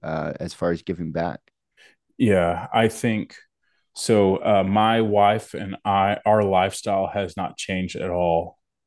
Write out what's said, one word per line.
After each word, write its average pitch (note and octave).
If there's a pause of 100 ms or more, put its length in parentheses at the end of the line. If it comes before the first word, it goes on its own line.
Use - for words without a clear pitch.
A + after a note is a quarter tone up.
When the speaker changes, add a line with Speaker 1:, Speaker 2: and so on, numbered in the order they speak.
Speaker 1:
uh, D#2
as E2+
far F2
as E2+
giving E2+
back? E2+ (760)
Speaker 2:
Yeah, F2+
I A2+
think A2 (580)
so. G2+
Uh, G2+
my G#2+
wife G#2
and G2
I, G2
our G#2+
lifestyle F#2+
has G2
not -
changed F#2
at F#2
all F2 (280)